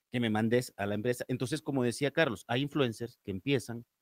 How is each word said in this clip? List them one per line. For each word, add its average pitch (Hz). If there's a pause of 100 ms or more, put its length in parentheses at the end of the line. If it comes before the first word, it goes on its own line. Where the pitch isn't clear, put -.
(120)
que 123
me 117
mandes 113
a 98
la 104
empresa". 120
Entonces, 131
como 135
decía 131
Carlos, 135
hay 123
influencers 123
que 101
empiezan, 117 (160)